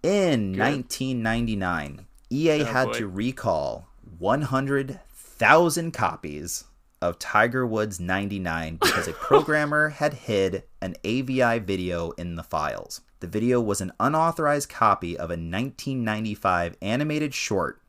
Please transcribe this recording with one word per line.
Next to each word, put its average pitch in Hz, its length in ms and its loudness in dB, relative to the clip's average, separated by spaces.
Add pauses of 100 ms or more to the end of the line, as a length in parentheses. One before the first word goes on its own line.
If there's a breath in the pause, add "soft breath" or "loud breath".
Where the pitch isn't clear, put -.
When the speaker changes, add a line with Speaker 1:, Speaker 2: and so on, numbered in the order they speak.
Speaker 1:
In 160 520 2
Speaker 2:
Good. 98 40 -2
Speaker 1:
nineteen 131 640 -2
ninety-nine, 98 840 -2 (260)
E 156 180 2
A 151 120 2
Speaker 2:
Oh, - 20 2
Speaker 1:
had 127 240 2
Speaker 2:
boy. 117 60 -4
Speaker 1:
to 110 120 -2
recall 92 800 -2 (320)
one 113 240 2
hundred 135 560 -2 (160)
thousand 160 760 4
copies 80 720 -6 (360)
of 87 200 -2
Tiger 120 440 2
Woods 107 360 -2
ninety-nine 87 800 -2
because - 240 0
a - 60 -6
Speaker 2:
<laughs> - 0 -
Speaker 1:
programmer 151 760 2
had 151 240 0
hid 95 500 0 (180)
an 92 220 -6
A 120 160 0
V 131 220 -2
I 117 180 2
video 90 580 -2
in 87 160 -6
the 82 80 -8
files. 73 600 -6 (180)
The 87 80 -8
video 117 320 2
was 101 200 0
an 92 200 -4
unauthorized 151 680 0
copy 95 480 2
of 85 140 -6
a 85 60 -2
nineteen 120 640 -4
ninety-five 104 800 -2
animated 147 520 -2
short - 540 -2